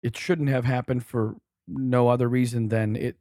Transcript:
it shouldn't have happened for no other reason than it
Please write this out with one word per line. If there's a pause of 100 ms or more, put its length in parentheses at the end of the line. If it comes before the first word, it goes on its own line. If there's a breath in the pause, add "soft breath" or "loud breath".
it
shouldn't
have
happened
for (320)
no
other
reason
than
it